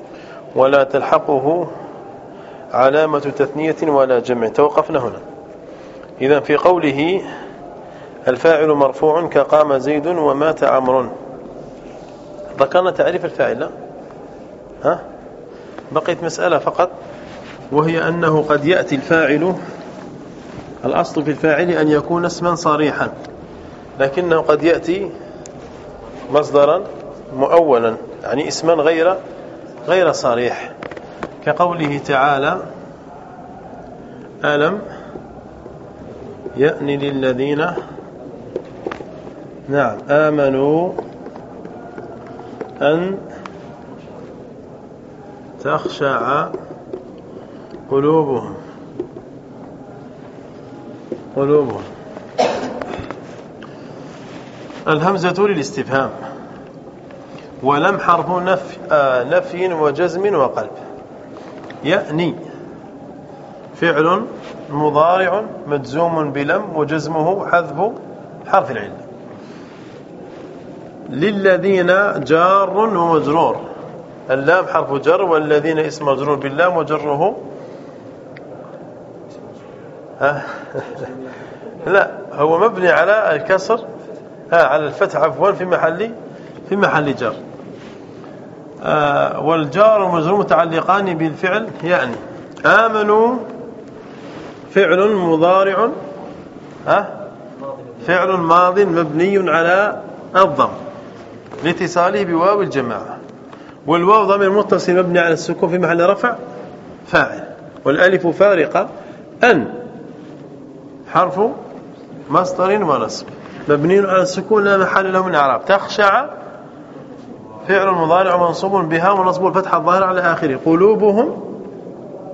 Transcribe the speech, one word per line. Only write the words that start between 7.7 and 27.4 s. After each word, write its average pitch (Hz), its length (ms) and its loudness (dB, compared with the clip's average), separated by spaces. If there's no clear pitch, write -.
"الفاعل 156 400 4
مرفوع 151 580 4
كقام 147 520 4
زيد 143 280 0
ومات 151 580 2
عمرو"، 127 420 4
ذكرنا 180 300 2
تعريف 165 340 0
الفاعل، 120 360 -2
لا؟ 160 80 -6
ها؟ 165 160 2
بقيت 165 320 -2
مسألة 165 340 0
فقط، - 320 0
وهي 160 360 2
أنه 160 340 2
قد 147 220 2
يأتي 175 300 2
الفاعل، 160 600 2
الأصل 156 400 0
في 151 60 -2
الفاعل 160 400 2
أن 156 180 2
يكون 170 360 2
اسما 170 300 0
صريحا، 151 540 0
لكنه 160 400 2
قد 151 220 4
يأتي 170 480 2
مصدرا 143 500 4
مؤولا، 131 600 4